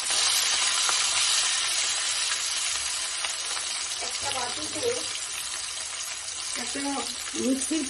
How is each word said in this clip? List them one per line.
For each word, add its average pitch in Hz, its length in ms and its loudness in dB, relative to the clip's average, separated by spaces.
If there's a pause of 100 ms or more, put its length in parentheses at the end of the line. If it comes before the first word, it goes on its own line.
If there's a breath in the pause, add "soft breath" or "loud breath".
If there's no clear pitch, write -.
(4000)
একটা - 300 -2
বাটিতে, - 480 -2 (1800)
একটা 277 180 -2 (640)
মিক্সির 269 460 2